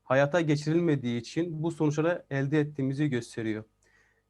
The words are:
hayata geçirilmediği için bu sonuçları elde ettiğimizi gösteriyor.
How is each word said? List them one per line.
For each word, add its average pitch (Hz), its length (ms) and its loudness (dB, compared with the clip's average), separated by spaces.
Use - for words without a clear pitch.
hayata 143 360 4
geçirilmediği 151 800 2
için 160 420 -4
bu 165 80 0
sonuçları 156 600 0
elde 139 300 0
ettiğimizi 147 480 -2
gösteriyor. 113 560 -4